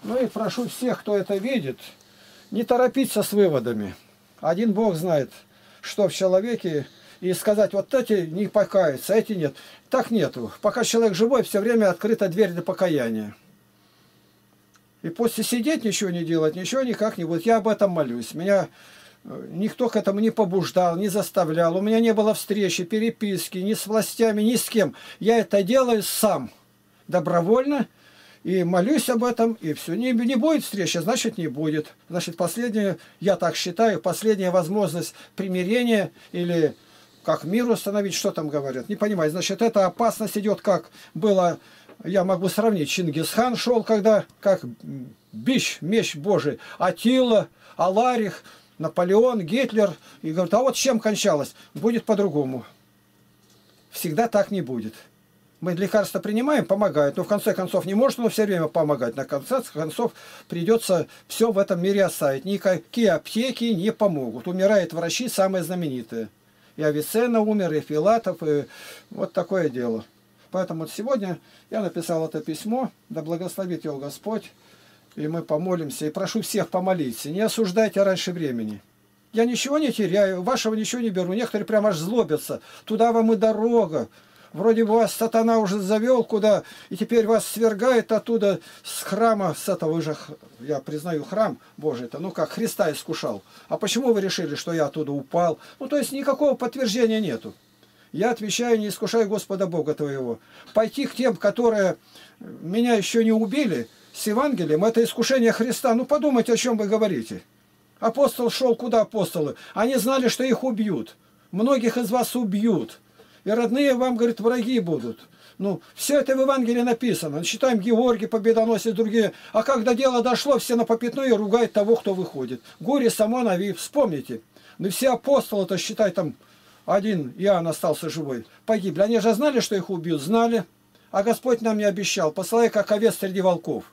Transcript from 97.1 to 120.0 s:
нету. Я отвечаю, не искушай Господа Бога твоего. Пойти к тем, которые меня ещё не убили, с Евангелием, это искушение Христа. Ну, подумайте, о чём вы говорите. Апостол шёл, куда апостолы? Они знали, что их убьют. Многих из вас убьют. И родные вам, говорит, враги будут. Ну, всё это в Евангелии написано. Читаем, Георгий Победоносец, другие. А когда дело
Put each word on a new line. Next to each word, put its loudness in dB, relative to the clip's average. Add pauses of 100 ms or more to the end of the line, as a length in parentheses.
нету. -6 (580)
Я 0
отвечаю, 0
не -2
искушай 0
Господа -4
Бога -2
твоего. -4 (360)
Пойти 0
к -8
тем, 0
которые 2 (420)
меня -2
ещё 2
не 4
убили, 0 (240)
с -8
Евангелием, 2
это 4
искушение 2
Христа. 0
Ну, 0
подумайте, 2
о 4
чём 0
вы -2
говорите. -2 (600)
Апостол 2
шёл, 2
куда 2
апостолы? -2 (180)
Они 0
знали, 2
что -2
их 0
убьют. -2 (360)
Многих 2
из -2
вас 0
убьют. 0 (460)
И -4
родные 2
вам, 0
говорит, 0
враги 0
будут. -4 (400)
Ну, -4 (140)
всё 2
это 0
в 0
Евангелии 2
написано. -2
Читаем, 0
Георгий 2
Победоносец, 2
другие. 2 (200)
А 2
когда 2
дело 2